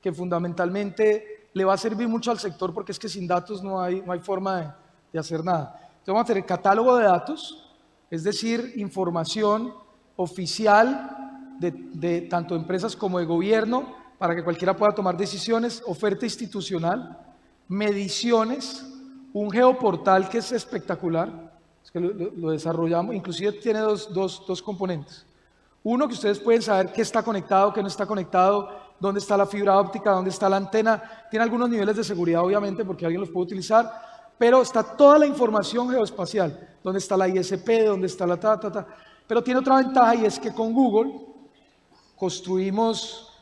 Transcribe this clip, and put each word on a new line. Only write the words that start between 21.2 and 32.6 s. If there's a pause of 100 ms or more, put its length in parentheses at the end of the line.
es
que
lo,
lo,
lo
desarrollamos,
inclusive
tiene
dos,
dos,
dos
componentes. (560)
Uno,
que
ustedes
pueden
saber
qué
está
conectado,
qué
no
está
conectado, (320)
dónde
está
la
fibra
óptica,
dónde
está
la
antena. (280)
Tiene
algunos
niveles
de
seguridad,
obviamente,